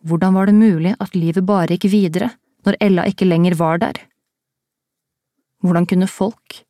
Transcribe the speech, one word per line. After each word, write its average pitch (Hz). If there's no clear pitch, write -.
Hvordan 185
var 196
det 208
mulig 190
at 190
livet 170
bare 175
gikk 185
videre 196
når 196
Ella 190
ikke 185
lenger 170
var 170
der? -
Hvordan 175
kunne 185
folk -